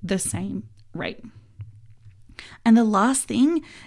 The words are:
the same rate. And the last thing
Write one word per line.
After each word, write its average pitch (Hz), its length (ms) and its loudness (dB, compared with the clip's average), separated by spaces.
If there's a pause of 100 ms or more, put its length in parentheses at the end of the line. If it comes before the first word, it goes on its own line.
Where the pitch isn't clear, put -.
the 185 160 -2
same 185 500 -6 (240)
rate. - 320 -10 (1400)
And 226 120 8
the 233 80 6
last 220 400 0
thing 294 380 0 (240)